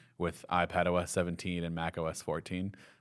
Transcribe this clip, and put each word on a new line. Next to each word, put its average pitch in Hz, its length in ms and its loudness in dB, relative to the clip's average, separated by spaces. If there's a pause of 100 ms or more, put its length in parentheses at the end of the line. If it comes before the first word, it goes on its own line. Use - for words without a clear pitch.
(180)
with 85 320 0
iPad 87 380 4
O 87 80 4
S 87 160 2
seventeen 87 540 0
and 85 100 -4
Mac 85 220 -2
O 82 100 -2
S 78 140 -4
fourteen. 90 520 -4 (280)